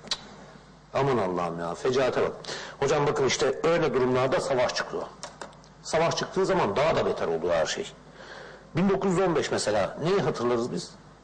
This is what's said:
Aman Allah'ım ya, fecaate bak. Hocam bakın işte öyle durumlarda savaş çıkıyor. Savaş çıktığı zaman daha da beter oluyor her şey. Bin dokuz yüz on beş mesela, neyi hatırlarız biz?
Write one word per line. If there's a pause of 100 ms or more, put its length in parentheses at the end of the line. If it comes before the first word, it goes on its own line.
(920)
Aman
Allah'ım
ya,
fecaate
bak. (480)
Hocam
bakın
işte
öyle
durumlarda
savaş
çıkıyor. (800)
Savaş
çıktığı
zaman
daha
da
beter
oluyor
her
şey. (840)
Bin
dokuz
yüz
on
beş
mesela,
neyi
hatırlarız
biz? (320)